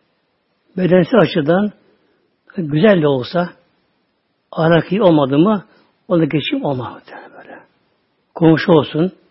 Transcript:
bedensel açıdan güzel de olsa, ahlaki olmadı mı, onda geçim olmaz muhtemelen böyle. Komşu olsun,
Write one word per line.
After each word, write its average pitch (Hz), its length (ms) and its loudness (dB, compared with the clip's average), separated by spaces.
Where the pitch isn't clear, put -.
bedensel 185 440 2
açıdan 175 520 0
güzel 170 460 0
de 151 40 2
olsa, 143 420 -4
ahlaki 170 500 0
olmadı 147 360 2
mı, 196 260 -4
onda 170 160 0
geçim 165 400 -6
olmaz 135 300 -8
muhtemelen - 380 -20
böyle. - 260 -20
Komşu 160 380 2
olsun, 156 400 0